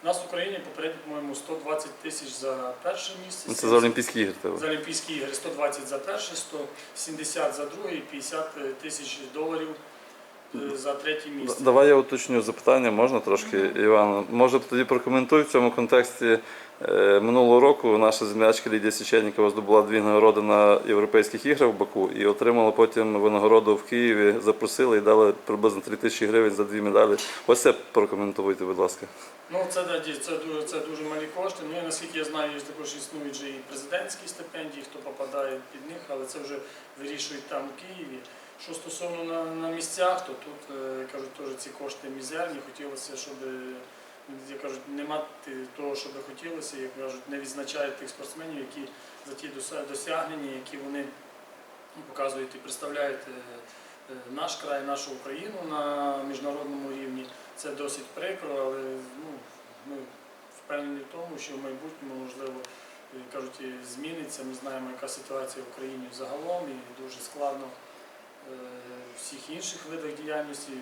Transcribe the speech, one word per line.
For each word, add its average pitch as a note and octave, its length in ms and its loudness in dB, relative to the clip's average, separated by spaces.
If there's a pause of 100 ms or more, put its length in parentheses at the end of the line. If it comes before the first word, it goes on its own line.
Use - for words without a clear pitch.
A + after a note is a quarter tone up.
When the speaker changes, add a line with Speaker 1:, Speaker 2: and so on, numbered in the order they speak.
Speaker 1:
У - 20 -6
нас F3 160 0
в - 40 -12
Україні F3+ 340 -6
попередньо, D#3+ 440 -8
по-моєму, D3 320 -8
сто - 200 -10
двадцять D3+ 380 -6
тисяч D3+ 360 -12
за B2+ 520 -6
перше F#3+ 320 -6 (120)
місце. - 220 -12
Speaker 2:
Ну, A#2 60 -6
це A2+ 140 -2
за A2+ 100 8
Олімпійські A#2 440 2
ігри, F#2+ 200 0
так? F2+ 160 -4
Speaker 1:
За D#3 100 -4
Олімпійські D#3 460 -6
ігри C#3 200 -6
сто C3+ 160 -8
двадцять C#3+ 380 -4
за C#3 120 -6
перше, - 360 -8
сто D3+ 240 -10 (360)
сімдесят D3+ 580 -4
за D3 120 -6
друге F3+ 300 -8
і - 20 -6
п'ятдесят C#3+ 840 -8
тисяч C#3+ 380 -10 (140)
доларів, D#3+ 360 -4 (840)
е, - 20 -6 (200)
за C#3 160 -4
третє D3+ 360 -4
Speaker 2:
Д-, D3 60 -10
Speaker 1:
місце. C3 280 -4
Speaker 2:
давай C3 240 8
я C#3+ 80 10
уточню C3 460 2
запитання, A#2 500 4
можна A#2+ 280 4
трошки, G2+ 380 0
Speaker 1:
Мгм. F#2+ 260 2
Speaker 2:
Іван? G#2 480 6
Може, B2 280 6
тоді B2+ 240 0
прокоментуй C3 580 4
в D3 100 0
цьому B2 200 6
контексті. A#2+ 680 4 (500)
Е, G2 300 8
минулого A#2+ 400 8
року B2+ 380 8
наша A2 280 4
землячка A2 440 4
Лідія G#2+ 220 2
Січенікова G#2+ 580 2
здобула G#2 320 6
дві G#2+ 200 2
нагороди G#2+ 400 8
на G#2 460 8
Європейських G#2+ 580 4
іграх C#3 240 6
в A2 40 2
Баку G2 420 0
і G#2 100 0
отримала A2 460 6
потім A2 500 4
винагороду G#2+ 540 8
в - 80 -6
Києві, A2 600 4
запросили A2 540 4
і G2+ 40 6
дали G#2+ 320 8 (120)
приблизно G#2 360 2
три - 140 -6
тисячі A2 300 0
гривень A2 260 6
за G2 120 0
дві G#2 180 -2
медалі. G#2 360 6 (300)
Ось A#2+ 140 8
це C3 120 8
прокоментуйте, G2 920 0
будь F#2 120 -2
ласка. F#2 300 0 (420)
Speaker 1:
Ну, F3+ 200 -2
це, F3+ 140 -2
да, E3+ 160 -4
дій-, D3+ 220 -8
це D#3+ 160 -6
дуже, D#3 260 -6
це D#3 160 -6
дуже D3+ 240 -8
малі D3+ 320 -6
кошти. F#3 360 -6
Ну, F3 80 -6
і - 20 -8
наскільки D#3+ 360 -8
я D#3 60 -4
знаю, D3 300 -4
є C#3+ 60 -8
також C#3+ 360 -12
існують C#3+ 400 -10
же C#3 140 -10
і C3+ 40 -12 (160)
президентські C#3 580 -8
стипендії, D3+ 640 -14
хто D3 80 -18
попадає C3+ 600 -8 (120)
під C#3+ 200 -18
них, - 180 -14
але C3+ 160 -8
це D3 140 -12
вже C#3 160 -10 (460)
вирішують C#3 460 -10
там C#3 160 -6
у C3+ 180 -14
Києві. E3+ 360 -14 (460)
Що E3 100 -14
стосовно E3+ 500 -10
на, E3 200 -6
на E3 260 -6
місцях, F3+ 560 -2
то C3 80 -12
тут, C#3+ 440 -16
е, C3 340 -8
кажуть, C3+ 220 -12
теж C3+ 240 -12
ці C#3 120 -14
кошти C#3 380 -12 (100)
мізерні. D#3 380 -8 (100)
Хотілося, C#3 520 -14
щоб, C#3 160 -14 (140)
е, C3 40 -8 (1000)
як C#3 120 -14
кажуть, C3+ 260 -12
не C#3+ 160 -10
мати D3+ 480 -10 (260)
того, C#3+ 180 -6
що C#3 140 -10
би C3+ 60 -18 (120)
хотілося, D3+ 500 -12
як C3 180 -12
кажуть, C3 340 -12
не C#3 100 -10
відзначають C#3 580 -8
тих C#3 120 -14
спортсменів, D#3+ 480 -14
які C3 320 -14 (380)
за C#3 60 -14
ті D3+ 140 -16
доса-, C#3 420 -12
досягнення, D3+ 600 -8 (140)
які C#3+ 200 -16
вони C#3 200 -8 (1040)
показують C3+ 480 -8
і - 20 -16
представляють, C#3 720 -6
е, C3+ 40 -16 (800)
е, - 20 -14 (180)
наш D3+ 240 -8
край, C#3+ 280 -6
нашу C#3 280 -6
Україну C#3 440 -12 (140)
на C#3+ 540 -4
міжнародному C#3 680 -8
рівні. C3 340 -10 (300)
Це - 160 -12
досить C3+ 340 -10
прикро, F3 520 -10
але, C3+ 220 -4 (440)
ну, D#3+ 60 -16 (580)
ми C#3+ 80 -12 (600)
впевнені C#3+ 420 -10
в C3+ 120 -18
тому, E3 280 -14
що C#3+ 140 -14
в C3+ 100 -14
майбутньому, C#3 520 -14 (100)
можливо, C3 340 -12 (540)
як B2+ 200 -18
кажуть, C3 280 -12
і B2+ 320 -12
зміниться. D3 500 -12
Ми C3 100 -10
знаємо, C3 420 -10
яка C#3 120 -12
ситуація C3+ 580 -12
в B2 80 -18
Україні C3 340 -12 (100)
загалом, D3+ 520 -8
і B2 340 -16
дуже C3 180 -16
складно, C#3 460 -8
е, - 880 -20 (600)
в - 60 -18
всіх - 280 -16
інших F3 300 -12 (120)
видах D3+ 200 -10 (100)
діяльності D3 500 -10 (100)